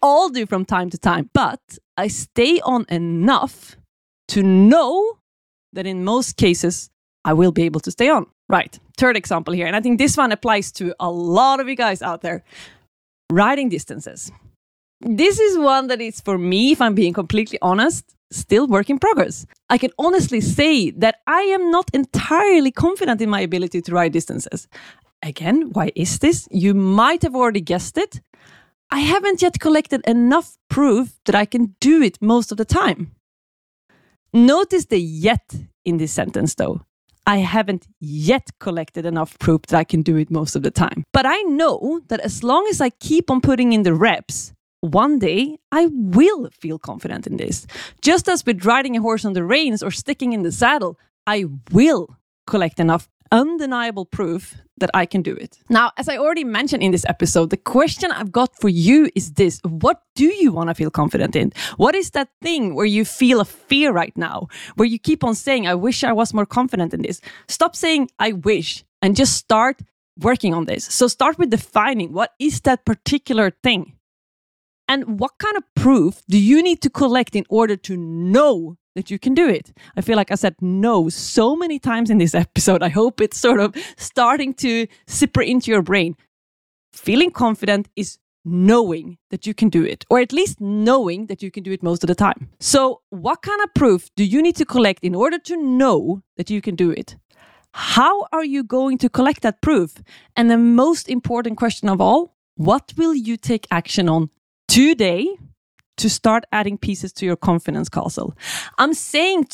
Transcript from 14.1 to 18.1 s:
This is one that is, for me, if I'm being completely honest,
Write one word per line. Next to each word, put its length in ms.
This 380
is 200
one 300
that 120
is, 200
for 180
me, 340
if 80
I'm 140
being 180
completely 480
honest, 560